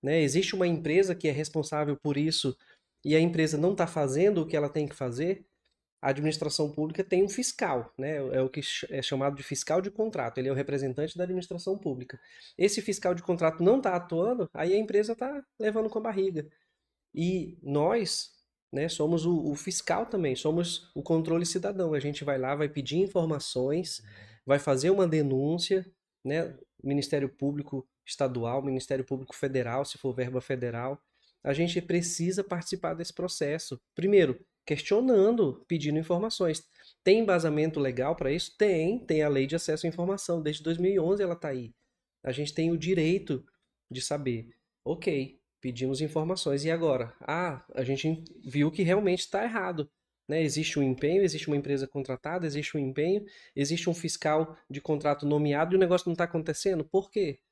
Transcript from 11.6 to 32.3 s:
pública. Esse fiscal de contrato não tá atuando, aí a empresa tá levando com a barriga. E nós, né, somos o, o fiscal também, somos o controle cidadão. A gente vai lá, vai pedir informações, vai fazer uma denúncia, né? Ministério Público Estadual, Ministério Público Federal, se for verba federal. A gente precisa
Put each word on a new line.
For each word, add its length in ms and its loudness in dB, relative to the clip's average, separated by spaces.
pública. 440 -8
Esse 280 2
fiscal 320 0
de 80 -10
contrato 400 2
não 180 6
tá 140 2
atuando, 580 0
aí 220 2
a 20 4
empresa 380 2
tá 280 -6
levando 300 0
com 80 -4
a 60 -4
barriga. 440 -2
E 520 -2
nós, 720 0
né, 160 -2
somos 380 0
o, 260 0
o 40 -2
fiscal 500 -2
também, 300 0
somos 580 -2
o 80 -8
controle 440 0
cidadão. 500 -2
A 40 2
gente 240 -4
vai 140 0
lá, 160 0
vai 160 0
pedir 280 -4
informações, 1040 -2
vai 140 4
fazer 320 2
uma 160 6
denúncia, 840 0
né? 320 -2
Ministério 460 0
Público 580 -6
Estadual, 560 -2
Ministério 440 -2
Público 300 -8
Federal, 500 -2
se 120 -12
for 160 -4
verba 260 -2
federal. 640 -6
A 100 0
gente 280 0
precisa 600 -2